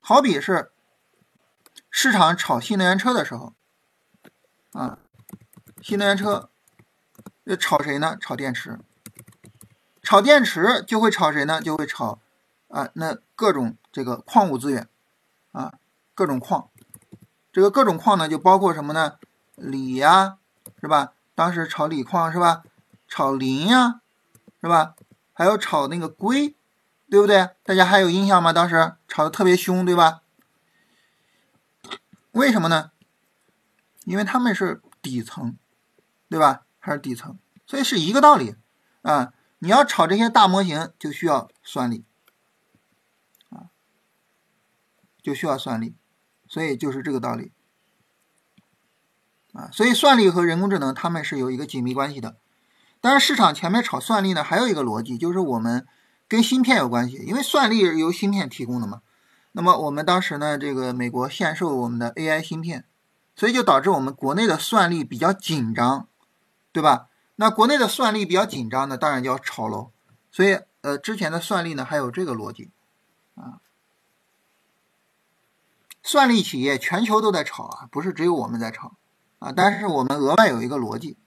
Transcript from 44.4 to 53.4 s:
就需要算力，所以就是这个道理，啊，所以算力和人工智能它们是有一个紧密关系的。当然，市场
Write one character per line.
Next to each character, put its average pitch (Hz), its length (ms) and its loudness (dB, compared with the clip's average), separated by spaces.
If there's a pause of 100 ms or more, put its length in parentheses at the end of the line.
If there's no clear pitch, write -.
就 143 120 -6
需 147 120 -6
要 139 100 0
算 123 240 -8
力， 113 140 -10 (520)
所 - 160 -8
以 147 140 -4
就 143 160 -6
是 135 100 -8
这 147 80 -6
个 135 80 -2
道 120 160 -6
理， 120 160 -12 (2000)
啊， - 180 -18
所 214 120 0
以 240 100 4
算 269 240 6
力 202 100 6
和 175 160 2
人 170 160 0
工 202 80 0
智 196 100 0
能 135 160 -2
它 170 140 -6
们 170 160 -4
是 147 140 -8
有 127 120 -4
一 127 60 -6
个 - 100 -8
紧 131 160 -8
密 123 120 -4
关 139 180 -4
系 139 80 -14
的。 113 160 -14 (640)
当 262 140 4
然， 285 40 6
市 277 160 2
场 190 200 4